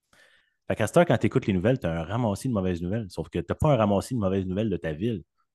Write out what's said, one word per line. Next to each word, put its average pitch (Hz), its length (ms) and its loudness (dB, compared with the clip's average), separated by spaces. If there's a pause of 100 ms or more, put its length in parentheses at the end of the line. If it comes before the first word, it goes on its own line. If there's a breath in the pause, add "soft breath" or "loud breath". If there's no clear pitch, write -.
(680 soft breath)
Fait 98 60 -2
qu'à 110 120 0
cette - 100 0
heure, 170 100 8
quand 127 100 4
t'écoutes 110 300 0
les 110 60 2
nouvelles, 101 260 2
t'as 85 140 -4
un 82 100 -4
ramassis 104 460 -4
de 123 60 -2
mauvaises 92 280 -2
nouvelles. 101 260 -4
Sauf 82 200 -8
que - 100 -6
t'as - 160 -4
pas 156 180 2
un 131 40 4
ramassis 101 380 2
de 123 40 -2
mauvaises 95 280 0
nouvelles 98 240 -2
de 90 60 0
ta 80 160 -4
ville. 92 300 -4 (320)